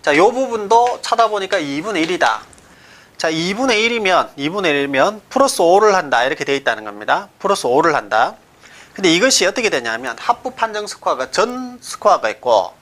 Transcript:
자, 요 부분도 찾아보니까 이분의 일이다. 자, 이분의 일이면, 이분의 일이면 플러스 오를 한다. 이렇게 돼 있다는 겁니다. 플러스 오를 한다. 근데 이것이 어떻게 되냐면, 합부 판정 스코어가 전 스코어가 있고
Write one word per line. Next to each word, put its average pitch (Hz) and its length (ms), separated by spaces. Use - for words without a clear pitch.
자, 147 140
요 190 140
부분도 233 680
찾아보니까 208 580
이분의 160 440
일이다. 151 400
자, 170 120
이분의 208 560
일이면, 208 520
이분의 165 360
일이면 143 580
플러스 185 320
오를 196 320
한다. 131 300
이렇게 143 200
돼 139 120
있다는 110 280
겁니다. 107 440
플러스 190 280
오를 147 280
한다. 113 400
근데 185 180
이것이 196 340
어떻게 202 240
되냐면, 117 480
합부 247 360
판정 214 320
스코어가 131 440
전 247 500
스코어가 202 500
있고 104 500